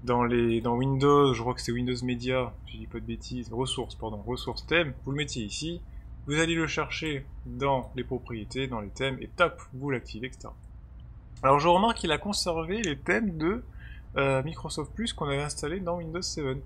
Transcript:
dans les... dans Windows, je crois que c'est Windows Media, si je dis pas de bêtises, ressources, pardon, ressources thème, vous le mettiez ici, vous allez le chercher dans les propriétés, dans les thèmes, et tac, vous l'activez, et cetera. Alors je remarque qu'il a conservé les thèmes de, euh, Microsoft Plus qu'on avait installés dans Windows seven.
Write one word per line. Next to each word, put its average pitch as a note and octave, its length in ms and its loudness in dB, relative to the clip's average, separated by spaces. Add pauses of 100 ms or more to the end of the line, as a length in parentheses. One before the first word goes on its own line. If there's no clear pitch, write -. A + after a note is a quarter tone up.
dans A#2+ 200 4
les... A#2 360 4
dans A#2 160 2
Windows, C#3 560 8
je A2+ 80 0
crois A#2+ 140 0
que - 80 -8
c'est A#2+ 100 -2
Windows B2 300 0
Media, B2 500 0 (140)
si - 80 -12
je A2+ 60 -12
dis A2 60 -10
pas A#2 140 -8
de A2+ 60 -10
bêtises, A#2 440 -8
ressources, B2 440 -2
pardon, G#2+ 260 -6
ressources A#2+ 460 -6
thème, D#3+ 260 2 (140)
vous C3+ 60 -4
le C#3 40 -2
mettiez C#3+ 260 -4
ici, D#3+ 380 -6 (460)
vous C#3+ 80 -2
allez E3 200 2
le E3 120 2
chercher D3 580 -2 (220)
dans B2+ 500 0
les B2 80 -2
propriétés, A#2+ 600 -4
dans A#2+ 140 -4
les G2 100 -6
thèmes, C3 320 -2
et B2 60 -10
tac, - 280 4 (160)
vous C3+ 160 -6
l'activez, A#2 380 -4
et B2+ 60 -10
cetera. - 220 -14 (880)
Alors C3+ 160 8
je D#3 100 6
remarque G3+ 280 6
qu'il E3 160 0
a D3 60 2
conservé F#3 640 -2
les D3 160 0
thèmes F#3+ 400 2
de, F#3+ 260 2 (540)
euh, C3+ 240 4
Microsoft D#3 520 -6
Plus A#3 200 -4
qu'on D3+ 140 -2
avait C#3 140 0
installés D3+ 380 -4
dans F3 160 -2
Windows E3+ 240 -4
seven. C3+ 460 -2